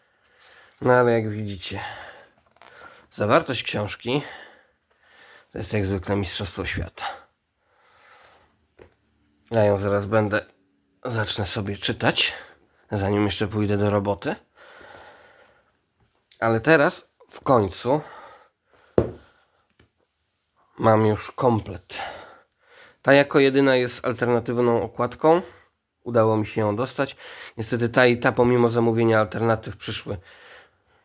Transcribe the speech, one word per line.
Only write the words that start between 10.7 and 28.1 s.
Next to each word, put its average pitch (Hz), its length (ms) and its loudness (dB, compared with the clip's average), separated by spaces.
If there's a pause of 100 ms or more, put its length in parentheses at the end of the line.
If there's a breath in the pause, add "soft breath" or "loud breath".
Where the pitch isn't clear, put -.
zacznę 113 400 -4
sobie 101 320 -6
czytać, - 560 -2 (580 loud breath)
zanim 104 340 0
jeszcze 101 220 -4
pójdę 104 300 -2
do 104 120 2
roboty. 101 460 -2 (2000 loud breath)
Ale 113 200 2
teraz 147 500 2 (200)
w - 100 -18
końcu 120 640 2 (2750 loud breath)
mam 110 280 4
już 107 260 -2
komplet. 107 720 -2 (1000 loud breath)
Ta 135 120 4
jako 143 260 4
jedyna 135 360 4
jest 123 300 -2
alternatywną 117 800 0
okładką. 139 580 0 (600 loud breath)
Udało 110 340 2
mi 107 80 -2
się 110 160 -6
ją 104 140 0
dostać. 135 400 -6 (420 loud breath)
Niestety 117 320 -2
ta 123 160 4
i 120 140 4